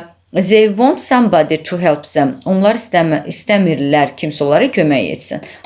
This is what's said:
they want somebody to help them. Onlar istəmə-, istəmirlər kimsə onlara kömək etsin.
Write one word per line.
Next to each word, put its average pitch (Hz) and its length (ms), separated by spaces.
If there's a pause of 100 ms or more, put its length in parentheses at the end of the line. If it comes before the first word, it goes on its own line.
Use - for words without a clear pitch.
(320)
they 214 360
want 247 320
somebody 175 560
to 165 220
help 156 300
them. 139 260 (100)
Onlar 202 360
istəmə-, 165 480
istəmirlər 151 880
kimsə 147 280
onlara 170 280
kömək 143 400
etsin. - 320 (220)